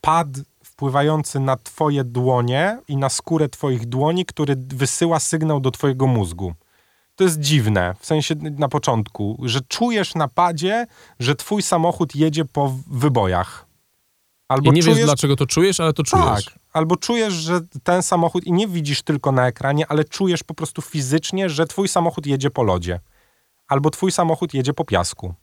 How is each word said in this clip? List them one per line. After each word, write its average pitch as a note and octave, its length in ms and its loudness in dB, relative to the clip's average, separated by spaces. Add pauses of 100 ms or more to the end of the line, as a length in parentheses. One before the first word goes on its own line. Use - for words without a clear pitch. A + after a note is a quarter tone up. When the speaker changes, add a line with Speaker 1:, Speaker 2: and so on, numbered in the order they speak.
Speaker 1:
pad D#3+ 260 2 (360)
wpływający C#3+ 760 -2
na C3+ 180 0
twoje D3 460 -2
dłonie B2+ 840 0
i C#3 100 -4
na C#3 120 0
skórę D#3 400 -2
twoich B2 360 -4
dłoni, D3 400 0
który C#3+ 300 -2 (120)
wysyła C#3 520 0
sygnał D#3 400 -2
do C3 120 0
twojego C3+ 360 0
mózgu. F#2 460 -2 (640)
To F#3+ 80 2
jest E3 160 2
dziwne, G#2+ 600 2
w - 60 -20
sensie D#3 360 0
na D3 280 -2
początku, A2+ 760 -2
że B2 180 -2
czujesz A3+ 540 -2
na D3+ 120 0
padzie, F3 600 0 (320)
że C3 160 0
twój G#3 260 -2
samochód E3+ 540 0
jedzie D#3 300 2
po C#3+ 240 0
w-, C3 180 -6
wybojach. A#2 760 0 (840)
Albo C3+ 240 4
Speaker 2:
I - 20 8
nie E3 100 6
Speaker 1:
czujesz D3+ 140 6
Speaker 2:
wiesz, D3+ 80 4
dlaczego C#3+ 300 2
to C#3+ 100 0
czujesz, F3+ 340 2
ale D#3+ 140 2
to D#3+ 100 -2
czujesz. A2 420 2
Speaker 1:
Tak, - 80 -18 (200)
albo D#3+ 220 2
czujesz, A3 380 -2
że E3+ 280 -2 (220)
ten F3+ 200 2
samochód, F3 400 0
i F#3 80 -4
nie G3 160 2
widzisz D#3 340 -2
tylko C#3+ 300 -2
na B2+ 160 4
ekranie, C#3+ 400 -2
ale D3+ 160 0
czujesz F3 400 -2
po D#3+ 100 -12
prostu - 280 -8
fizycznie, D#3+ 680 -2
że D#3 160 0
twój F#3+ 220 -2
samochód E3+ 380 0
jedzie C#3 240 0
po C3 140 -2
lodzie. F2+ 360 -2 (680)
Albo C#3+ 220 2
twój F#3 220 -2
samochód D#3+ 420 0
jedzie C3+ 200 -2
po D#3+ 120 -4
piasku. F2 580 -2